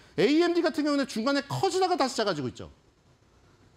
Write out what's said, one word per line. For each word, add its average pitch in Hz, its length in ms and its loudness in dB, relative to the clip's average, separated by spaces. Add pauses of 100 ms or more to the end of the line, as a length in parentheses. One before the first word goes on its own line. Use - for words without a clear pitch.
(160)
에이엠디 320 460 4
같은 311 220 0
경우는 277 240 0
중간에 277 340 -2
커지다가 359 540 0
다시 262 200 0
작아지고 170 320 -2
있죠. 87 220 -12 (1080)